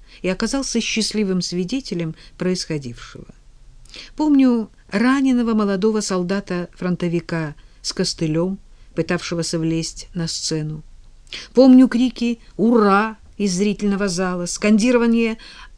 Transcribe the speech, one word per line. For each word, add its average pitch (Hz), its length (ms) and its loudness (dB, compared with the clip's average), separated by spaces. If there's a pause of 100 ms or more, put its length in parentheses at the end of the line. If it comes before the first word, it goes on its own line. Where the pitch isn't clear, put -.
(200)
и 180 80 -4
оказался 226 540 -2
счастливым 202 580 -2
свидетелем 180 760 -6 (220)
происходившего. 156 880 -6 (920)
Помню 269 520 4 (220)
раненого 240 640 2
молодого 214 480 0
солдата-фронтовика 175 1500 -4 (260)
с - 140 -10
костылем, 175 640 -2 (360)
пытавшегося 165 640 -4
влезть 165 540 -4
на 165 160 -4
сцену. 156 540 -6 (720)
Помню 254 340 8
крики 240 520 -2 (180)
«Ура!» 214 580 2 (220)
из 202 160 -2
зрительного 202 540 -2
зала, 180 360 -4
скандирование 226 960 2 (400)